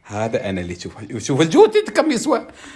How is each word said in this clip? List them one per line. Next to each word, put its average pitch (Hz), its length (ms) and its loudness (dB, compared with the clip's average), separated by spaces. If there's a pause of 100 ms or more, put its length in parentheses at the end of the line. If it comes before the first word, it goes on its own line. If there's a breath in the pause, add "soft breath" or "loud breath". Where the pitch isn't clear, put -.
هذا 107 460 -4
أنا 95 100 -4
اللي 87 140 -10
شوف، 87 180 -12 (260)
شوف 135 220 -2
الجوتي 349 440 4 (120)
كم 320 140 2
يسوى. 262 360 -2 (300 loud breath)